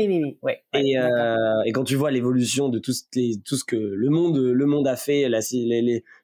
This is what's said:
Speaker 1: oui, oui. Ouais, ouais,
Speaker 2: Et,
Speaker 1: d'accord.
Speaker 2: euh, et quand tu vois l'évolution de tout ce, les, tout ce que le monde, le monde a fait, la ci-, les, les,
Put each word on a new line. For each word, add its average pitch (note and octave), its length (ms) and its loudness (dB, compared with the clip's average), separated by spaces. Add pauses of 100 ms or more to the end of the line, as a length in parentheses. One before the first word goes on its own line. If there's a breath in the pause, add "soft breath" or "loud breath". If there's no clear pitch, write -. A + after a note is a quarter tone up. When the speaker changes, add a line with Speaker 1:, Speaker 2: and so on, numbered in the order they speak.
Speaker 1:
oui, - 0 - (160)
oui. C#3 200 -6
Ouais, C3 200 -4 (100)
ouais, C#3 160 2
Speaker 2:
Et, C3+ 60 2
Speaker 1:
d'accord. B2+ 240 2
Speaker 2:
euh, A2+ 480 0
et A2+ 60 -2
quand B2+ 120 -2
tu C3+ 120 -2
vois C#3+ 160 0
l'évolution B2+ 560 0
de A#2 100 -2
tout B2+ 140 -4
ce, - 100 -4 (140)
les, B2 180 0 (100)
tout C#3 120 -4
ce C3 80 -4
que - 120 -4
le G#2+ 340 -2
monde, E3 280 2
le B2+ 280 2
monde C#3+ 200 2
a B2+ 100 0
fait, C#3+ 320 0
la A2 140 0
ci-, B2 240 -4
les, A#2 160 0
les, A#2+ 220 0 (200 soft breath)